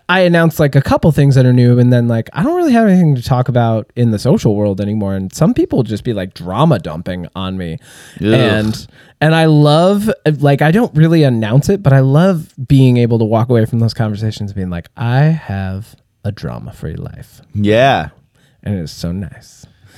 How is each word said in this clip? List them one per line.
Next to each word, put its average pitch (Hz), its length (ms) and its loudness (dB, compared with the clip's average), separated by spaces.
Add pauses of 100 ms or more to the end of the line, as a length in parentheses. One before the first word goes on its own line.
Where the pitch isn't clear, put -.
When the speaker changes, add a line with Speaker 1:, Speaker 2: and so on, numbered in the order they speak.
Speaker 1:
I 185 120 2
announced, 170 380 2
like, 147 160 2
a 143 60 6
couple 202 320 2
things 139 220 2
that 131 100 4
are 127 80 4
new, 123 260 4
and 123 140 4
then, 120 160 2
like, 113 240 -4
I 165 100 -4
don't 320 140 -2
really 339 160 0
have 226 160 4
anything 175 280 4
to 120 60 -6
talk 127 280 -2
about 117 440 -2
in 120 180 0
the 104 60 -2
social 120 380 0
world 101 240 -2
anymore. 101 360 -4
And 95 180 -8
some 185 180 0
people 330 300 -2
just 107 220 -6
be, 117 100 -4
like, 92 180 -8
drama 107 460 -2
dumping 85 560 -10
on 95 240 -8
me. 85 180 -8 (460)
Speaker 2:
Ugh. 107 100 2
Speaker 1:
And, 107 540 0 (340)
and 160 140 2
I 165 120 2
love, 160 640 2 (300)
like, 143 240 2
I 156 80 2
don't 220 240 0
really 160 300 4
announce 117 440 0
it, 202 140 -2
but 135 100 2
I 135 80 4
love 156 540 0 (140)
being 131 280 4
able 117 220 2
to 113 80 2
walk 113 240 0
away 113 160 2
from 117 140 -4
those 113 140 -2
conversations 107 600 -6
being 92 160 -6
like, 87 260 -10
"I 123 280 -2
have 98 680 -4 (300)
a 101 80 -6
drama-free 62 640 -12
life." - 460 -16 (100)
Speaker 2:
Yeah. 104 580 0 (520)
Speaker 1:
And 101 140 -6
it 90 40 -6
is 76 120 -12
so 85 200 -8
nice. - 540 -14 (320)